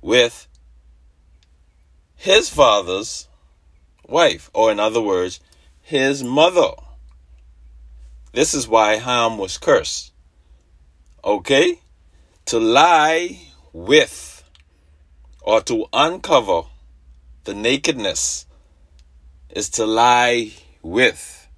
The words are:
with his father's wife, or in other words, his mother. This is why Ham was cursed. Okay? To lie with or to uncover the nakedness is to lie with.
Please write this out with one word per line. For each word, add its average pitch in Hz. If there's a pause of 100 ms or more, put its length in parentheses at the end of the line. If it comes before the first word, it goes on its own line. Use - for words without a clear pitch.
with 120 (1700)
his 196
father's 104 (800)
wife, 135
or 110
in 104
other 110
words, 92 (400)
his 139
mother. 151 (1600)
This 135
is 131
why 110
Ham 117
was 95
cursed. - (1120)
Okay? 139 (640)
To 117
lie 160 (320)
with - (960)
or 110
to 110
uncover 131 (800)
the 101
nakedness 113 (1040)
is -
to 113
lie 120 (300)
with. 101